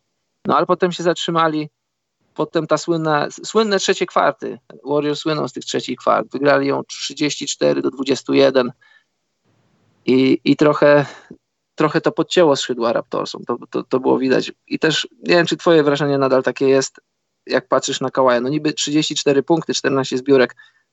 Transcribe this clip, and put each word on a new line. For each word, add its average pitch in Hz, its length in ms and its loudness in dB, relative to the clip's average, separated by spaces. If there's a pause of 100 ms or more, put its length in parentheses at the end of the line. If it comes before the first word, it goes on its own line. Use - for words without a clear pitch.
(460)
No 131 120 0
ale 160 80 0
potem 180 260 0
się 170 120 -10
zatrzymali, 160 680 -2 (640)
potem 156 340 -4
ta 156 100 2
słynna, 160 500 -2 (160)
słynne 214 360 0
trzecie 185 260 -2
kwarty. 131 540 -2 (260)
Warriors 147 340 -2
słyną 151 280 -4
z - 60 -16
tych - 120 -14
trzecich 127 320 -6
kwart. 110 340 0
Wygrali 139 360 0
ją 135 160 -4
trzydzieści 143 640 -8
cztery 147 340 -2
do 135 100 -2
dwudziestu 135 420 -4
jeden. 135 380 2 (1300)
I, 131 400 4
i 143 100 2
trochę, 147 500 4 (680)
trochę 156 260 0
to 151 100 0
podcięło 156 440 2
skrzydła 120 380 -2
Raptorsom. - 520 -6
To, 120 120 -6 (120)
to, 123 140 -6
to 131 160 -2
było 131 180 2
widać. 123 340 0 (160)
I - 120 -6
też - 280 -2 (160)
nie 175 120 2
wiem, 170 100 4
czy 165 120 -2
twoje 165 260 4
wrażenie 143 340 0
nadal 135 260 2
takie 135 260 0
jest, 135 320 0 (460)
jak 127 200 -2
patrzysz 135 340 -2
na 131 80 -2
Kałaja. 123 320 2
No 127 80 -4
niby 151 240 -2
trzydzieści 151 420 -2
cztery 139 280 0
punkty, 160 300 -2
czternaście 135 440 -2
zbiórek, 131 380 4 (380)